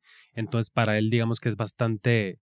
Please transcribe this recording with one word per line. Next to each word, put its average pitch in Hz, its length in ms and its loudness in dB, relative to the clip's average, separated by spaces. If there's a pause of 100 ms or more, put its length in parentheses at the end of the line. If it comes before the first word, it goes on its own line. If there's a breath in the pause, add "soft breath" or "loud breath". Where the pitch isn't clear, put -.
(340 soft breath)
entonces 113 360 -2
para 107 300 2
él 110 100 2
digamos 113 300 0
que 120 100 -4
es 104 60 -2
bastante 110 880 -2